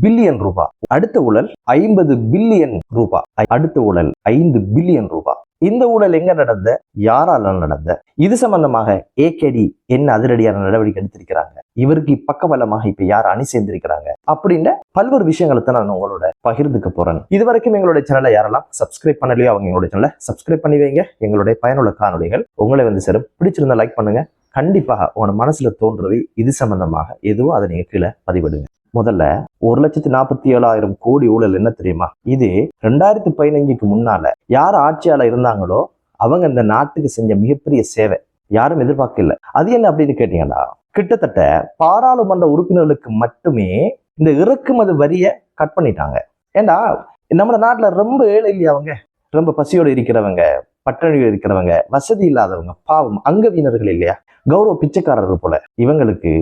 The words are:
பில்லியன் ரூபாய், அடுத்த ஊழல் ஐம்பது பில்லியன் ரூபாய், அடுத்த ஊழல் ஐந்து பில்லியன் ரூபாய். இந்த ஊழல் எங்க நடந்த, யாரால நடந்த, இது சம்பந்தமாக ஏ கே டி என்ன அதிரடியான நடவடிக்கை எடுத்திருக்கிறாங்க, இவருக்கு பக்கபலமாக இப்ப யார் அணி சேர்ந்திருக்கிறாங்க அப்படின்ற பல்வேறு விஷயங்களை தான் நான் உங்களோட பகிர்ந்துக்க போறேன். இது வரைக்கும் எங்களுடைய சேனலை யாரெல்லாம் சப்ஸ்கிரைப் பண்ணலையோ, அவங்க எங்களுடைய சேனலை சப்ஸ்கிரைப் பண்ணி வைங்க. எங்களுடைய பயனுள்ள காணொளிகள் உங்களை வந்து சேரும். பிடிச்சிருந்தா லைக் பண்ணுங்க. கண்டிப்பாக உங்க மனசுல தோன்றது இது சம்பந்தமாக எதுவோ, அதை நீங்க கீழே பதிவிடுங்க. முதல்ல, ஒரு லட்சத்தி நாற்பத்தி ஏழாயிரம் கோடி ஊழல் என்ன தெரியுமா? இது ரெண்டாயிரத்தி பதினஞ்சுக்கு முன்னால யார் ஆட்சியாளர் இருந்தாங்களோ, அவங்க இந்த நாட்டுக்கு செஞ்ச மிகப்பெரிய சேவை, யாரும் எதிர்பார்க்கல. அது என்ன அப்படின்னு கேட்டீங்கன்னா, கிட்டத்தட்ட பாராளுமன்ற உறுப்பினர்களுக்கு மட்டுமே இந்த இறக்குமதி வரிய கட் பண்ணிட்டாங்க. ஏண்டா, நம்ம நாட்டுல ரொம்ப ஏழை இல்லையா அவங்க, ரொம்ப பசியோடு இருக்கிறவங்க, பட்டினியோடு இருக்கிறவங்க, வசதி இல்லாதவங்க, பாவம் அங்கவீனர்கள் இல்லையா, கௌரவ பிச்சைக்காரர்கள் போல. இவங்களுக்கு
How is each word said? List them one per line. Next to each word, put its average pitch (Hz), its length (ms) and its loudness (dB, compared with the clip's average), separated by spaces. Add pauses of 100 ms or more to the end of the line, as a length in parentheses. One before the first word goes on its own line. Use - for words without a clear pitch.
பில்லியன் 202 440 2
ரூபாய், 90 280 -2 (160)
அடுத்த 214 340 0
ஊழல் 117 260 2 (220)
ஐம்பது 175 440 2 (120)
பில்லியன் 165 520 2 (160)
ரூபாய், 113 320 0 (220)
அடுத்த 156 320 0
ஊழல் 87 300 2 (180)
ஐந்து 143 300 2 (160)
பில்லியன் 151 340 0
ரூபாய். - 340 -6 (200)
இந்த 226 260 2
ஊழல் 208 280 2
எங்க 175 160 0
நடந்த, 117 360 0 (320)
யாரால 113 580 2
நடந்த, 78 320 -4 (340)
இது 202 120 2
சம்பந்தமாக 156 520 0 (300)
ஏ 143 160 4
கே 151 160 -2
டி 117 140 0 (220)
என்ன 135 260 0
அதிரடியான 110 500 0
நடவடிக்கை 104 380 0
எடுத்திருக்கிறாங்க, 87 560 -8 (180)
இவருக்கு 147 400 0 (140)
பக்கபலமாக 117 580 -2
இப்ப 98 180 -2
யார் 101 280 2
அணி 123 200 -4
சேர்ந்திருக்கிறாங்க 90 560 -4 (220)
அப்படின்ற 170 460 0 (160)
பல்வேறு 226 380 0
விஷயங்களை 147 340 0
தான் 127 140 0
நான் 104 180 -2
உங்களோட 90 340 -4 (180)
பகிர்ந்துக்க 120 420 -2
போறேன். 82 380 -2
இது 196 160 2
வரைக்கும் 226 340 2
எங்களுடைய 165 280 0
சேனலை 131 260 2
யாரெல்லாம் 107 400 0
சப்ஸ்கிரைப் - 500 -4
பண்ணலையோ, 123 300 2
அவங்க 98 180 -2
எங்களுடைய 90 220 -2
சேனலை 110 200 0 (160)
சப்ஸ்கிரைப் - 360 -4
பண்ணி 147 200 2
வைங்க. 143 200 0 (140)
எங்களுடைய 104 420 0
பயனுள்ள 123 380 0
காணொளிகள் 92 560 -2
உங்களை 123 300 2
வந்து 98 240 -2
சேரும். 98 260 -2
பிடிச்சிருந்தா 139 480 0
லைக் 113 160 -4
பண்ணுங்க. 107 240 -2 (320)
கண்டிப்பாக 131 600 -2
உங்க 104 200 -2
மனசுல 131 340 -2 (100)
தோன்றது 104 380 -2 (180)
இது 113 180 0
சம்பந்தமாக 90 560 -4 (140)
எதுவோ, 110 320 0
அதை 101 140 0
நீங்க 87 200 -6
கீழே 92 200 -2 (160)
பதிவிடுங்க. 82 420 -4 (280)
முதல்ல, 107 300 0 (340)
ஒரு 117 220 2
லட்சத்தி 151 300 0
நாற்பத்தி 131 440 -2
ஏழாயிரம் 110 440 2
கோடி 131 300 2
ஊழல் 107 300 2
என்ன 110 120 0
தெரியுமா? 87 360 -4 (280)
இது 127 140 2 (340)
ரெண்டாயிரத்தி 175 480 0
பதினஞ்சுக்கு 143 560 0
முன்னால 101 440 0 (160)
யார் 156 300 2
ஆட்சியாளர் 151 540 2
இருந்தாங்களோ, 113 500 0 (400)
அவங்க 151 260 2
இந்த 123 160 0
நாட்டுக்கு 131 460 0
செஞ்ச 110 260 -2
மிகப்பெரிய 127 480 0
சேவை, 107 360 -2 (320)
யாரும் 131 320 0
எதிர்பார்க்கல. 127 520 0 (180)
அது 170 200 0
என்ன 233 160 2
அப்படின்னு 147 300 0
கேட்டீங்கன்னா, 82 440 -2 (280)
கிட்டத்தட்ட 190 500 -2 (360)
பாராளுமன்ற 196 720 2
உறுப்பினர்களுக்கு 156 640 0
மட்டுமே 113 560 -2 (460)
இந்த 156 180 2 (100)
இறக்குமதி 240 520 0
வரிய 160 320 0 (280)
கட் 156 220 -4
பண்ணிட்டாங்க. 78 400 -2 (380)
ஏண்டா, 196 240 2 (640)
நம்ம 226 180 2
நாட்டுல 226 320 2 (120)
ரொம்ப 254 260 0
ஏழை 208 220 2
இல்லையா 175 220 0
அவங்க, 147 220 -4 (380)
ரொம்ப 160 200 2
பசியோடு 151 440 2
இருக்கிறவங்க, 104 480 0 (400)
பட்டினியோடு 139 480 0
இருக்கிறவங்க, 95 420 0 (140)
வசதி 196 380 0
இல்லாதவங்க, 95 480 -2 (100)
பாவம் 135 400 -2
அங்கவீனர்கள் 147 720 0
இல்லையா, 87 220 -2 (300)
கௌரவ 190 300 2
பிச்சைக்காரர்கள் 107 640 -2
போல. 82 140 -2 (240)
இவங்களுக்கு 120 520 0 (120)